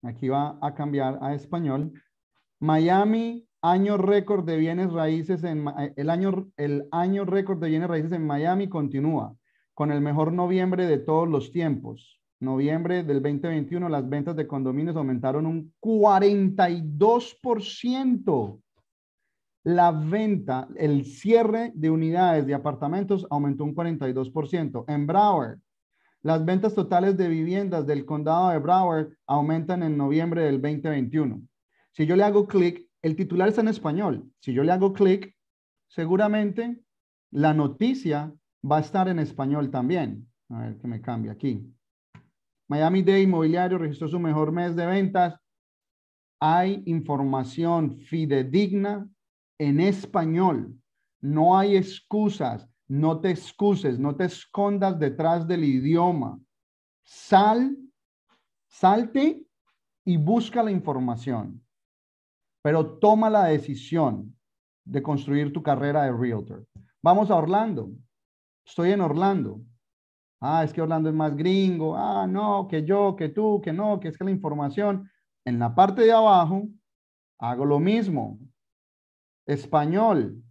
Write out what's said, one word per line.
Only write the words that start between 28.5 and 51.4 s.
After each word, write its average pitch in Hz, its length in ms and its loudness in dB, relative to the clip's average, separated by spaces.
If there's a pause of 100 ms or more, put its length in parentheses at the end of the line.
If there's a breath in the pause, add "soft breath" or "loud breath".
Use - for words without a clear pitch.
de 160 80 0
Broward 165 580 0 (100)
aumentan 160 560 -2
en 156 140 -2
noviembre 160 460 0
del 143 180 0
veinte 151 280 -4
veintiuno. 135 540 -2 (500)
Si 156 120 -2
yo 160 100 2
le 202 100 6
hago 208 220 4
clic, 175 400 0 (140)
el 160 160 -2
titular 180 320 0
está 220 140 2
en 220 60 2
español. 170 600 -4 (100)
Si 135 120 -8
yo 131 100 0
le 143 80 2
hago 190 220 2
clic, 190 420 2 (540)
seguramente 208 880 -2 (540)
la 151 220 4
noticia 156 760 -2 (320)
va 151 140 0
a 156 40 2
estar 185 280 0
en 175 100 -2
español 143 520 -2
también. 127 600 -4 (200)
A 117 100 -10
ver 110 160 -10
que 117 100 -14
me 113 140 -8
cambia 113 320 -8
aquí. 110 340 -6 (1040)
Miami-Dade 180 540 4
Inmobiliario 180 560 2
registró 156 300 -6
su 175 120 -4
mejor 156 320 2
mes 175 240 -2
de 170 100 -2
ventas. 185 540 2 (1000)
Hay 180 440 2
información 147 1120 -2
fidedigna 185 1120 -2 (500)
en 143 220 2
español. 175 920 0 (480)
No 156 340 4